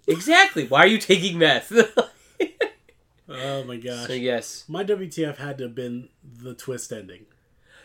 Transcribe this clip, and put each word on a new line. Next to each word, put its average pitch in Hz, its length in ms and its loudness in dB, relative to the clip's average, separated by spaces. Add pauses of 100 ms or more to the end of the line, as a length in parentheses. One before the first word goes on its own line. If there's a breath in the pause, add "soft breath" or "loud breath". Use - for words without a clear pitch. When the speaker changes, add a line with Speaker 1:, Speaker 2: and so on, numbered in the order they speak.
Speaker 1:
Exactly. 226 580 4
Why 135 140 4
are 185 80 8
you 220 100 2
taking 175 400 2
meth? 147 320 2
<laughs> - 800 0 (800)
Speaker 2:
Oh 135 360 -8
my 123 120 -12
gosh. 120 320 -10
Speaker 1:
So, 127 40 -8
yes. 123 560 -4
Speaker 2:
My 170 140 -6
W 190 260 -2
T 160 160 -6
F 143 140 -6
had 131 200 -10
to 127 60 -8
have 117 100 -12
been 123 340 -10 (140)
the 123 320 -18
twist - 380 -10
ending. 95 340 -16 (580 soft breath)